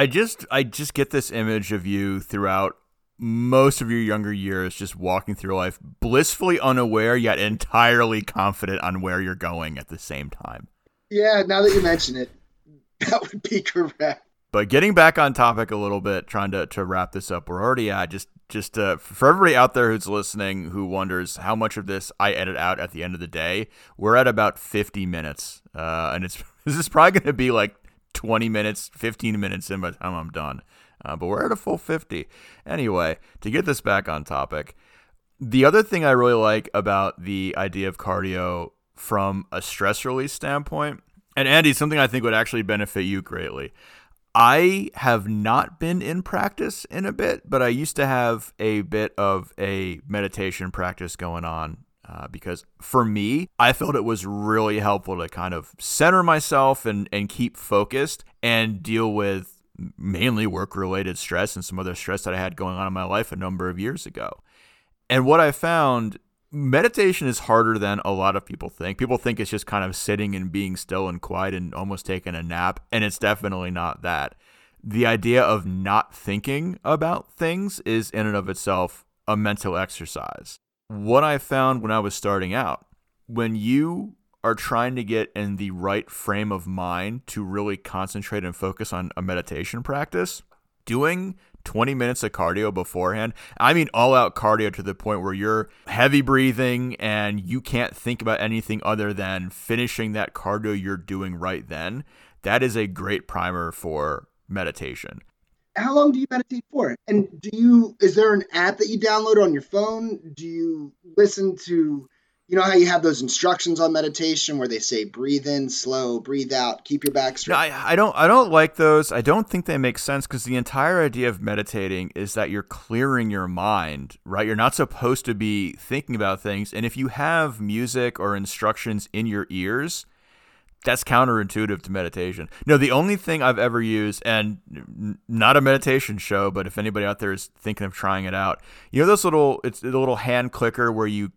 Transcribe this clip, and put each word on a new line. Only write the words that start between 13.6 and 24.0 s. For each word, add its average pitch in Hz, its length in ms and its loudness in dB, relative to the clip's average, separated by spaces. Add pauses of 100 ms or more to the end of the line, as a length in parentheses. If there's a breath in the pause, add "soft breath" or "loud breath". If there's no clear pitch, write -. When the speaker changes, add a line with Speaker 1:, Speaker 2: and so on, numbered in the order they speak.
Speaker 2:
correct. 151 600 -2 (280)
Speaker 1:
But 104 180 0
getting 175 240 6
back 165 240 8
on 143 160 4
topic 113 380 2
a 107 40 -2
little 101 260 -2
bit, 98 260 -4
trying 101 240 -2
to, 95 160 -4
to 98 180 -6
wrap 92 260 -2
this 95 200 -8
up, 85 180 -6
we're 90 140 -4
already 120 260 0
at 95 200 -2
just, 90 200 -12 (200)
just, 107 280 -8
uh, 95 200 2
for 127 300 0
everybody 170 280 6
out 127 180 6
there 120 180 4
who's 104 160 -4
listening 98 600 -4
who 95 160 -4
wonders 92 520 -4
how 95 180 -2
much 110 200 -2
of 101 100 -8
this 95 340 -6
I 101 120 2
edit 92 240 -4
out 87 240 0
at 90 120 -8
the 80 120 -10
end 90 100 -6
of 85 60 -10
the 82 80 -10
day, 85 400 -4 (300 soft breath)
we're 107 180 4